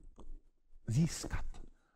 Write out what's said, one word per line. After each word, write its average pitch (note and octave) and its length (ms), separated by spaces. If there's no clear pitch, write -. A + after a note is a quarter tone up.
získat. - 580